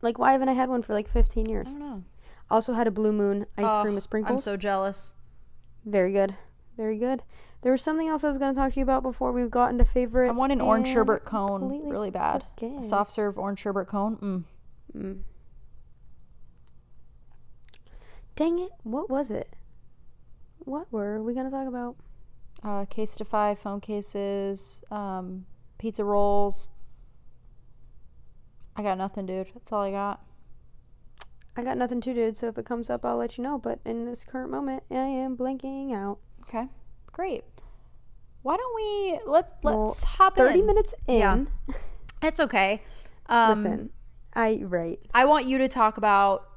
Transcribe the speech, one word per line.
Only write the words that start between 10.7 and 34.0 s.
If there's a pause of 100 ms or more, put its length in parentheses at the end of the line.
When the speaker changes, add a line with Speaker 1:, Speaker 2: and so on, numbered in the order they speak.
Speaker 1:
and
Speaker 2:
sherbet
Speaker 1:
I
Speaker 2:
cone
Speaker 1:
completely
Speaker 2:
really
bad.
A
Speaker 1:
forget.
Speaker 2:
soft
serve
orange
sherbet
cone.
Mm. (540)
Speaker 1:
Mm. (3000)
Dang
it. (100)
What
was
it? (1040)
What
were
we
gonna
talk
about? (680)
Speaker 2:
Uh,
Case
Defy,
phone
cases,
um, (320)
pizza
rolls. (2000)
I
got
nothing,
dude.
That's
all
I
got. (1300)
Speaker 1:
I
got
nothing
too,
dude.
So
if
it
comes
up,
I'll
let
you
know.
But
in